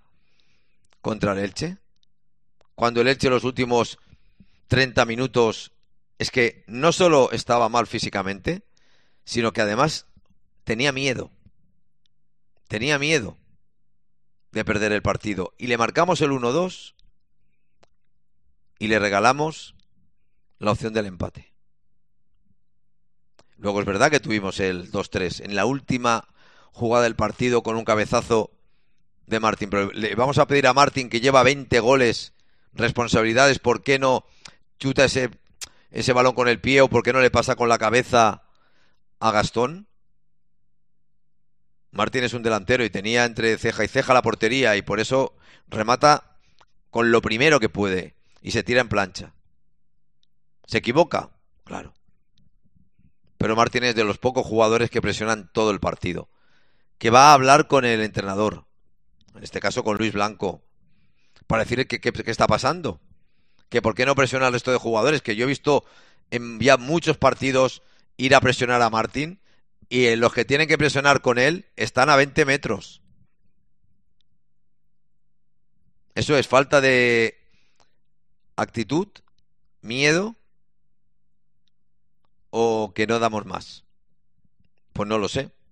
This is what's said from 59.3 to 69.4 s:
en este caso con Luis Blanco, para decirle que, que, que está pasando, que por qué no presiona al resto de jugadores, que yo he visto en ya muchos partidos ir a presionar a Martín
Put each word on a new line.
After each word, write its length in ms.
en 80
este 180
caso 240
con 140
Luis 140
Blanco, 500
para 180
decirle 220
que, 140
que, 120
que 180
está 160
pasando, 540
que 140
por 120
qué 120
no 80
presiona 320
al 60
resto 180
de 80
jugadores, 420
que 160
yo 80
he 40
visto 360
en 300
ya 180
muchos 400
partidos 640
ir 180
a 60
presionar 400
a 80
Martín 520